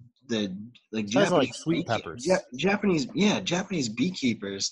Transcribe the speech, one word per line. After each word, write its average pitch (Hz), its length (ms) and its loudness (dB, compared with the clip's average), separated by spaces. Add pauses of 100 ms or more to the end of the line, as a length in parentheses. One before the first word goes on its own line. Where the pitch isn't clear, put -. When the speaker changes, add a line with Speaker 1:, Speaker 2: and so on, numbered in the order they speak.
(280)
Speaker 1:
the, 104 260 -2 (380)
like, 107 160 -4
Speaker 2:
Size 202 200 4
of, 180 40 2
like, 139 160 4
Speaker 1:
Japanese - 80 -12
Speaker 2:
sweet 165 220 -2
Speaker 1:
beekeep-, 180 100 -4
Speaker 2:
peppers. 110 380 -4
Speaker 1:
Ja-, 180 100 4 (180)
Japanese, 175 600 2
yeah, 175 260 4
Japanese 165 480 -2
beekeepers, 110 840 -2